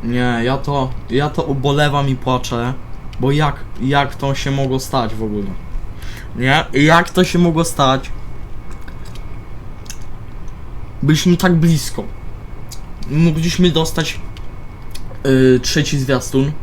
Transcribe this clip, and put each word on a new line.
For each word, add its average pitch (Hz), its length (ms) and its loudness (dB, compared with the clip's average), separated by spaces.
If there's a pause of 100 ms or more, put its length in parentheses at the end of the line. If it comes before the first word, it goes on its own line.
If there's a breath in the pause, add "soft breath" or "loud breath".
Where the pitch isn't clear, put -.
Nie, 120 380 0
ja 135 140 2
to, 135 320 0 (200)
ja 147 200 2
to 165 120 -2
ubolewam 143 680 2
i 131 80 2
płaczę, 123 560 0 (480)
bo 135 120 2
jak, 147 240 2 (240)
jak 139 340 2
to 139 200 0
się - 160 -2
mogło 135 300 0
stać 117 340 -2
w 110 80 -2
ogóle? 104 240 -2 (920 loud breath)
Nie? 131 360 2
Jak 160 380 6
to 185 140 4
się 180 140 0
mogło 170 260 4
stać? 135 460 2 (3000)
Byliśmy 156 340 4
tak 180 200 4
blisko. 160 480 2 (1040)
Mogliśmy 165 600 4
dostać, 160 500 -2 (1040)
y, 131 360 6
trzeci 147 360 0
zwiastun. 135 540 0 (100)